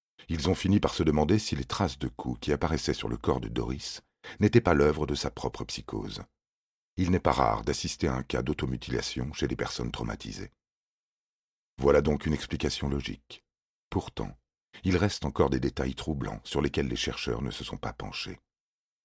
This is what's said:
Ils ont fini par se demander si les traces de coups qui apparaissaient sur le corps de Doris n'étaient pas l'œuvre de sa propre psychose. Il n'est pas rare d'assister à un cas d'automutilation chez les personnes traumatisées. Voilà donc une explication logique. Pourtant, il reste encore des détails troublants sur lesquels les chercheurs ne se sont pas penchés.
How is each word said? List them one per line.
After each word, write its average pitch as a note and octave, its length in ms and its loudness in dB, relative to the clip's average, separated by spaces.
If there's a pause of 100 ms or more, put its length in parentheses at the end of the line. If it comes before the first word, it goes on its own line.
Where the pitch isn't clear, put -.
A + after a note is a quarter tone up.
(280)
Ils E2 220 0
ont F#2 40 4
fini G2 260 4
par - 140 2
se - 80 2
demander D#2 360 4
si - 180 -2
les C2 80 -2
traces - 340 -2
de - 100 -4
coups - 320 -6
qui D2 120 -2
apparaissaient D2 420 0
sur - 140 -6
le A#1 80 -4
corps B1+ 240 0
de A1 80 -6
Doris A1+ 540 -4 (360)
n'étaient G#2 220 6
pas E2+ 140 6
l'œuvre D2+ 320 4
de D2 80 0
sa C#2+ 160 -2
propre - 340 -6
psychose. G#1 580 -6 (760)
Il F2+ 140 2
n'est F2+ 100 4
pas D2+ 120 4
rare A1 300 2
d'assister - 460 0
à C2+ 60 0
un B1+ 80 -2
cas B1+ 200 -2
d'automutilation B1+ 920 -2
chez - 140 -2
les B1 100 -4
personnes - 340 -4
traumatisées. A1+ 600 -8 (1300)
Voilà C#2+ 240 6
donc D2 240 0
une D2+ 80 0
explication C#2+ 560 -2
logique. - 520 -8 (460)
Pourtant, - 480 -6 (480)
il F#2 120 4
reste G2 280 2
encore C#2 260 2
des C2 100 0
détails C2 340 -2
troublants A1 500 -6
sur - 160 -2
lesquels C#2+ 280 0
les A#1 80 -4
chercheurs - 460 -4
ne B1+ 80 -4
se - 140 -8
sont - 120 -8
pas - 160 -8
penchés. - 480 -10 (640)